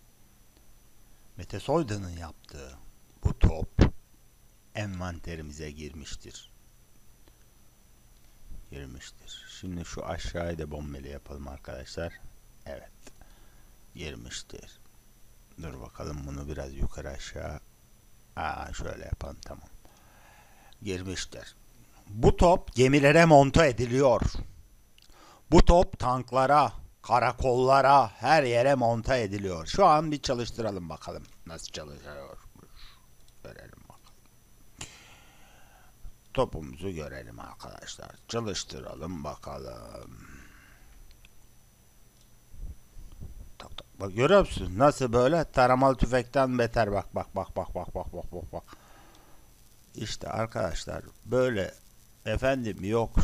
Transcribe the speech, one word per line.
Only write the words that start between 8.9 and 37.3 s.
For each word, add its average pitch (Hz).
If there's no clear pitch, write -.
Şimdi 87
şu -
aşağıyı 85
da 76
bombeli 71
yapalım 71
arkadaşlar. 67
Evet. -
Girmiştir. -
Dur 135
bakalım -
bunu 71
biraz 69
yukarı 69
aşağı. 76
Aa, -
şöyle -
yapalım, -
tamam. -
Girmiştir. 92
Bu 120
top 180
gemilere 139
monte 151
ediliyor. 120
Bu 165
top 180
tanklara, 127
karakollara, 127
her 143
yere 123
monte 120
ediliyor. 95
Şu 190
an 156
bir 143
çalıştıralım 113
bakalım 78
nasıl -
çalışıyormuş. 135
Görelim -
bakalım. -
Topumuzu 82
görelim 67